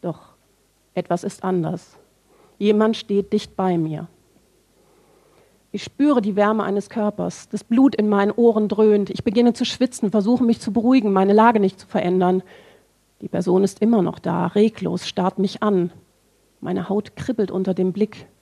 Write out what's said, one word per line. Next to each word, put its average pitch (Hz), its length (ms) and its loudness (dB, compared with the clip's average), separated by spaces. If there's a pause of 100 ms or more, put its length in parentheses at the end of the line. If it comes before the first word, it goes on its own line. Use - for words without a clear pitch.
Doch - 320 -10 (600)
etwas 175 300 -4
ist - 200 -10
anders. 170 540 -4 (580)
Jemand 214 400 2
steht 202 380 -4
dicht - 200 -4
bei 185 220 -2
mir. 160 320 -4 (1600)
Ich 202 120 -10
spüre 277 380 0
die 196 140 -2
Wärme 208 260 2
eines 196 260 -4
Körpers, 208 640 -6
das - 140 -10
Blut 262 300 4
in 208 140 0
meinen 202 240 2
Ohren 220 360 2
dröhnt. 208 420 2
Ich - 140 -10
beginne 240 280 2
zu 240 140 -4
schwitzen, 247 440 -4
versuche 226 320 2
mich 226 160 2
zu - 140 -8
beruhigen, 220 400 2
meine 196 220 4
Lage 220 260 6
nicht 190 180 0
zu - 80 -20
verändern. 185 560 0 (800)
Die 202 60 -12
Person 185 340 0
ist 196 180 -2
immer 214 220 2
noch 170 160 -4
da, 175 300 -4
reglos, 190 580 -2
starrt 185 320 -4
mich 190 240 -2
an. 185 300 0 (680)
Meine 180 280 -6
Haut 208 260 -6
kribbelt 214 380 -6
unter 190 200 -4
dem 185 200 -2
Blick. 208 340 -6 (160)